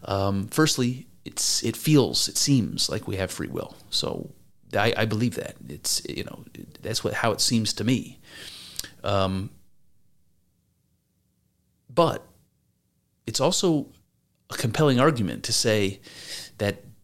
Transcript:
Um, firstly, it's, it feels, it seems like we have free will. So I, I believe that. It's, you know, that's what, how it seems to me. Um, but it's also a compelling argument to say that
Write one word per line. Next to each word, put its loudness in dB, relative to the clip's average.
Um, 0
firstly, 0
it's, -4
it -2
feels, 4
it -4
seems 2
like -4
we -4
have -2
free -6
will. -8
So -4
I, 2
I 0
believe 0
that. -8
It's, -4
you -6
know, -12
that's -4
what, -2
how 0
it -2
seems 2
to -4
me. 0
Um, 0
but 2
it's -4
also 2
a -10
compelling 4
argument 2
to -4
say 2
that -2